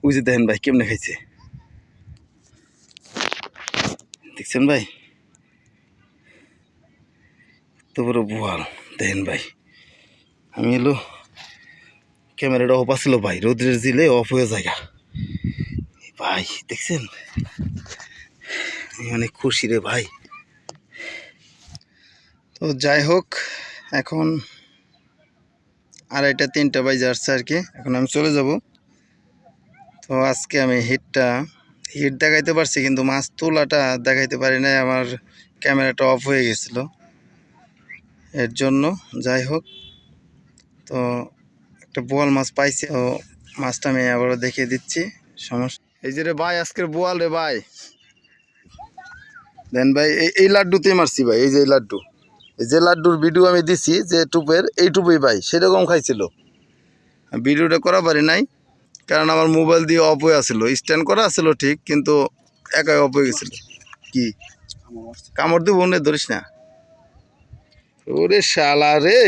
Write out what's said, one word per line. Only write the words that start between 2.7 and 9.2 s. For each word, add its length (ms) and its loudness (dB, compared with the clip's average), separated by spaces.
দেখছেন 340 -2
ভাই? 120 0
কত 160 -16
বড় 140 0
বোয়াল, 280 -6
দেখেন 300 -4